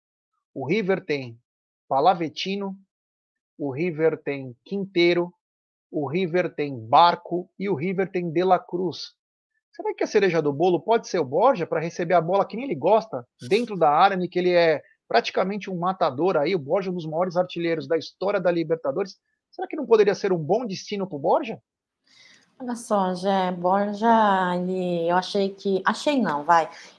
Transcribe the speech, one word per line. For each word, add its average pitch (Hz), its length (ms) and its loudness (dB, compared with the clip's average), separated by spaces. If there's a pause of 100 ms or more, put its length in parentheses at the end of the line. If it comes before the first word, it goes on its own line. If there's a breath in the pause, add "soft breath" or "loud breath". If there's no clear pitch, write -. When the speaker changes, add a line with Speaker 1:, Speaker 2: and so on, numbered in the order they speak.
(540)
Speaker 1:
O 131 120 -8
River 185 380 -2
tem 127 340 -6 (520)
Palavetino, 190 880 0 (800)
o 143 140 -6
River 156 500 -2
tem 135 340 -8 (100)
Quinteiro, 175 680 0 (560)
o 147 180 -4
River 170 460 -2
tem 143 240 -6
Barco 170 800 2
e 196 120 -6
o 185 40 0
River 180 380 -4
tem 175 180 -4
De 170 140 0
La 180 160 4
Cruz. 175 540 -8 (580)
Será 415 220 -6
que - 100 -4
a - 40 -2
cereja 185 340 2
do 147 100 0
bolo 170 300 2
pode 226 260 0
ser - 120 -2
o 143 60 0
Borja 180 400 2
pra 165 140 -4
receber 175 360 -2
a 170 60 4
bola 185 240 0
que 202 120 -10
nem 262 80 -8
ele 254 100 -4
gosta, 143 500 0 (220)
dentro 208 300 0
da 160 120 4
área, 190 260 4
em 180 120 -2
que - 100 -4
ele 180 140 2
é 170 300 4 (260 soft breath)
praticamente 208 640 -2
um 185 80 -6
matador 170 580 0
aí, 160 200 0
o 175 40 0
Borja 180 300 -2
é - 20 -4
um 180 40 -4
dos 165 100 -6
maiores 165 320 -2
artilheiros 170 500 -2
da 165 80 0
história 185 460 -4
da 180 100 0
Libertadores. 165 680 -4 (340)
Será 370 160 -10
que - 80 -12
não 294 100 -6
poderia 202 300 4
ser 196 180 0
um 175 40 0
bom 180 280 0
destino 196 420 -6
pro 151 120 -10
Borja? 220 420 -2 (960 soft breath)
Speaker 2:
Olha 240 160 -6
só, 190 380 0
Jé, 185 380 0
Borja, 196 1040 2
ele, 180 540 -2
eu 175 60 4
achei 196 340 0
que, 196 360 -2
achei 269 360 0
não, 147 220 -2
vai, 165 260 4 (300 loud breath)